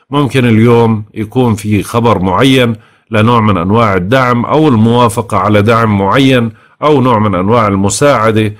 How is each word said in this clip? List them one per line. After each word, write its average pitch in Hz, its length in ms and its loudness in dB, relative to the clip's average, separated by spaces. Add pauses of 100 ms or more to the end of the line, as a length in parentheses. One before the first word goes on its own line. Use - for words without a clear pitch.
(100)
ممكن 135 340 -2
اليوم 113 600 2 (100)
يكون 113 400 -2
في 104 280 -2
خبر 117 360 -2
معين 117 580 0 (340)
لنوع 113 300 2
من 107 160 0
أنواع 101 400 0
الدعم 120 480 -2
أو 156 240 0
الموافقة 117 680 0
على 104 260 0
دعم 110 360 0
معين 120 520 0 (320)
أو 147 180 2
نوع 120 180 2
من 104 160 0
أنواع 104 340 0
المساعدة، 107 920 0